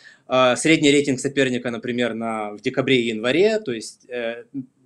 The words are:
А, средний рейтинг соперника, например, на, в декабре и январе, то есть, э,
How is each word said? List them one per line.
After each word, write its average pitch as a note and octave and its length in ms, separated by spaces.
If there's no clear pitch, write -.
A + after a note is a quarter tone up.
А, B2+ 300
средний D#3 340
рейтинг C#3+ 300
соперника, C3 500
например, A#2 440
на, A2 400
в G#2 60
декабре C3+ 400
и A2+ 60
январе, C#3 540
то A3 100
есть, - 400
э, A#2+ 360